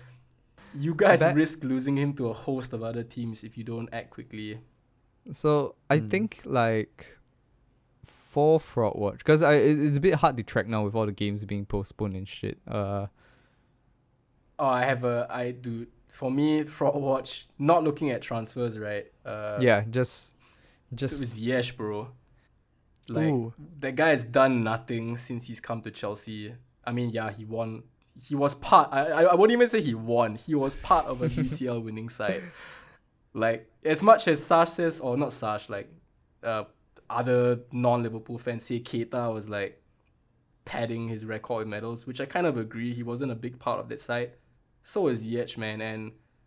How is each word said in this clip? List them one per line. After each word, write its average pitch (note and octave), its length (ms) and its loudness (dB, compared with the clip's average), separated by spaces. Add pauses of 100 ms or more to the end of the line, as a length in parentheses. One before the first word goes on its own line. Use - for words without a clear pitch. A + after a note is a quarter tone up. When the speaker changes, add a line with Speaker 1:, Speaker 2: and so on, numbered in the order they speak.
(720)
Speaker 1:
you D3 220 -2
guys F#3 260 8
Speaker 2:
That D#3 160 6
Speaker 1:
risk D#3 260 2
losing C3 360 0
him C#3+ 160 0
to B2+ 160 -2
a - 20 -4
host B2+ 400 -6
of A2+ 100 -6
other A#2 200 -6
teams A#2 420 -8
if A2+ 140 -16
you A2+ 60 -10
don't A2+ 280 -8
act A2+ 180 -10
quickly. A2 500 -12 (680)
Speaker 2:
So, D3 440 0 (160)
I D3 80 6
Speaker 3:
Hmm. A2 100 -2
Speaker 2:
think, G#3 380 -4
like, A2+ 720 -2 (880)
for D3+ 540 2
Fraud A2 360 -2
Watch, - 280 -4
'cause D#3 180 6
I, D3+ 140 6
it, D3 220 6
it's C#3+ 180 2
a C#3 40 2
bit D#3 140 4
hard D3 240 2
to A2+ 40 -4
track G2+ 260 0
now A2 160 0
with G#2 100 -4
all A2 100 2
the G#2 80 -4
games G2+ 320 -4
being G2+ 220 -6
postponed G2+ 500 -6
and F#2+ 120 -10
shit. - 380 -8
Uh, G2+ 420 -4 (1500)
Speaker 1:
Oh, D3+ 80 -2
I B2 180 2
have B2+ 200 0
a, A#2+ 240 0
I, B2 220 -6
dude, A#2+ 380 -10 (200)
for - 220 -6
me, D3+ 340 2
Fraud D3 320 0
Watch, C3+ 500 -2 (120)
not D#3+ 260 4
looking D3+ 260 0
at A#2 120 -4
transfers, A#2 560 -6
right? G#2 260 -6 (200)
Uh, G#2 360 -6
Speaker 2:
Yeah, A2 300 6
just, - 440 -4 (600)
just C#3 280 -4
Speaker 1:
Ziyech, B2 540 -2
bro. G#2+ 320 -6 (1000)
Like, D#3 260 0
Speaker 3:
Ooh. A#2 180 -2 (280)
Speaker 1:
that C3+ 160 -6
guy D#3 120 4
has C3+ 160 4
done B2+ 400 4
nothing A#2 540 -4
since A#2+ 280 -10
he's A#2 140 -12
come A#2 220 -6
to A2 80 -10
Chelsea. G#2+ 640 -10 (300)
I B2 80 -6
mean, A#2+ 180 -2
yeah, A2 200 -4
he G#2 140 -14
won. A2 380 -6 (360)
He - 160 -8
was C#3+ 200 2
part, - 380 6
I, C#3 160 2
I, D#3+ 160 4
I F3 100 8
won't G3+ 180 8
even A#3+ 160 6
say A#3 140 2
he C#3+ 120 0
won. A2+ 420 2
He D#3 180 -4
was C#3 200 0
part - 300 2
of B2+ 160 -6
a E3 80 0
Speaker 2:
<laughs> - 140 -2
Speaker 1:
U B2+ 60 0
C C3+ 200 -4
L A#2 120 -2
winning A2 280 -8
side. G#2 340 -4 (920)
Like, A2+ 360 -2 (140)
as D#3 180 2
much G#3 240 8
as D3+ 160 4
Sash E3+ 280 4
says, E3 300 -2
or B2+ 180 0
not C#3+ 160 -2
Sash, G#2+ 340 -4
like, G2+ 220 -10 (520)
uh, A2 220 -2 (460)
other B2 500 2 (120)
non-Liverpool A#2+ 680 0
fans A#2 260 -8
say A#2 160 -4
Keita A#2 540 -4
was, G#2+ 160 -8
like, G2+ 320 -6 (840)
padding A#2 440 -4
his A2 180 -8
record A2 320 -6
with A2 100 -6
medals, A2+ 380 -8
which B2+ 160 -10
I - 20 -4
kind F3 220 -2
of C#3+ 100 0
agree. A2+ 380 -6
He A#2+ 80 -8
wasn't B2 300 -4
a - 40 -4
big B2 220 -10
part A#2+ 220 -4
of A2+ 100 -10
that A2+ 100 -10
side. A#2+ 300 -4 (520)
So F#3+ 260 0
is A2 200 -2
Ziyech, A#2 300 -4
man. A2 240 -6
And A2 300 -8 (340)